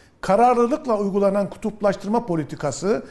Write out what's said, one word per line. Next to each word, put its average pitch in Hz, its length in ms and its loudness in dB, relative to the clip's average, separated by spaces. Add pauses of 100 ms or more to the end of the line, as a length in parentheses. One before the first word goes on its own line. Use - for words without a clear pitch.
(200)
kararlılıkla 240 800 2
uygulanan 202 520 0
kutuplaştırma 208 760 -2
politikası 160 840 -2